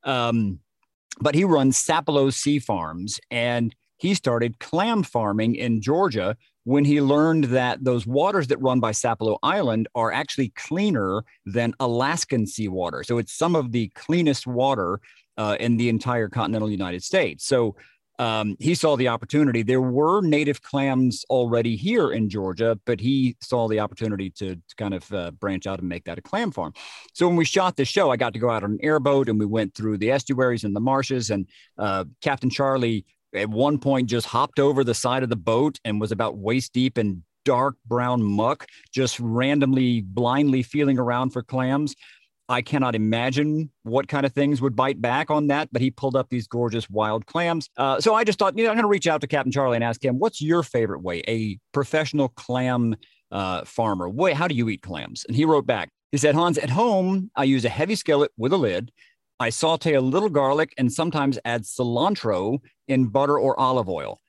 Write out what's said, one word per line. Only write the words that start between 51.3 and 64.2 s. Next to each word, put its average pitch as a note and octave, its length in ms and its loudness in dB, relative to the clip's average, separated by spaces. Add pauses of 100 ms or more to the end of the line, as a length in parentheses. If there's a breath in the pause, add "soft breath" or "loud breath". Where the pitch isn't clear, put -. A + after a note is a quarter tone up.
professional C#3+ 560 0
clam, B2 680 -2 (340 soft breath)
uh, F#2 340 -4
farmer? F#2+ 460 -2
Way, D3+ 240 0
how E3 140 -2
do D#3+ 60 -4
you A#2 140 0
eat - 140 -6
clams?" D#2 440 -10
And - 80 -6
he C#3+ 120 2
wrote D#3 200 4
back. G2+ 220 -6 (220)
He D3 80 -2
said, C#3+ 160 4
"Hans, E3+ 240 2
at - 120 -4
home, F#3+ 640 0
I C#3 100 0
use C3+ 200 2
a A#2 60 2
heavy D#3 240 -2
skillet D3 420 2
with A#2+ 160 0
a F#3+ 60 2
lid. A2 320 -2 (500 soft breath)
I A#2 80 0
saute D#3 460 0
a C3+ 80 4
little D#3+ 260 2
garlic C#3+ 480 2
and B2+ 160 0
sometimes C#3 520 -2
add A#2 180 -2
cilantro A#2+ 960 -2 (300 soft breath)
in C3 180 4
butter C#3 320 2
or C3 200 0
olive B2+ 300 2
oil. C#2 400 -6